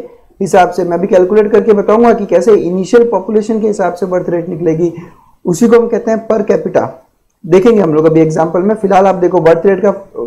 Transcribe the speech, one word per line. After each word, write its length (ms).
हिसाब 320
से। 120
मैं 140
अभी 100
कैलकुलेट 440
करके 220
बताऊंगा 400
कि 120
कैसे 280
इनिशियल 500
पॉपुलेशन 580
के 60
हिसाब 260
से 120
बर्थ 240
रेट 200
निकलेगी, 420
उसी 220
को 120
हम 80
कहते 240
हैं 160
per 160
capita। 420
देखेंगे 380
हम 120
लोग 120
अभी 160
एग्जांपल 400
में। 140
फिलहाल 320
आप 80
देखो 260
बर्थ 240
रेट 160
का 100